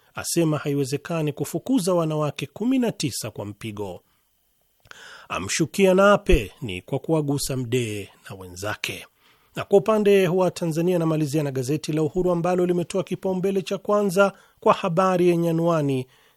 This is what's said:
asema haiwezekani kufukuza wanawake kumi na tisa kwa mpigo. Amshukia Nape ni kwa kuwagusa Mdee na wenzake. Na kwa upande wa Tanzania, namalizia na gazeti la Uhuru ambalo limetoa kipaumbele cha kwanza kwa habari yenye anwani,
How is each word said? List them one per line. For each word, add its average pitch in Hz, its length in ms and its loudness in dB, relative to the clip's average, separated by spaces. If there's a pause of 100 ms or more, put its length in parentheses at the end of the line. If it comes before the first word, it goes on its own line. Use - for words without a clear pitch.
(160)
asema 156 420 0
haiwezekani 143 760 -2
kufukuza 185 600 -2
wanawake 151 600 -2
kumi 254 260 0
na 226 120 0
tisa - 400 -6
kwa - 140 -10
mpigo. 101 560 -10 (1300)
Amshukia 160 640 0
Nape 190 580 4 (100)
ni 92 200 -6
kwa - 180 -6
kuwagusa 143 580 -2
Mdee 113 520 -4 (200)
na 104 60 -14
wenzake. 92 680 -8 (500)
Na - 80 -4
kwa - 160 4
upande 202 480 2
wa 180 240 2
Tanzania, 170 480 0
namalizia 156 440 0
na 143 80 -4
gazeti 135 420 -4
la 156 100 0
Uhuru 180 280 0
ambalo 180 340 0
limetoa 180 380 -2
kipaumbele 190 580 -2
cha 190 160 -6
kwanza 196 560 2 (260)
kwa 214 140 6
habari 185 560 2
yenye 170 200 2
anwani, 156 580 0 (300)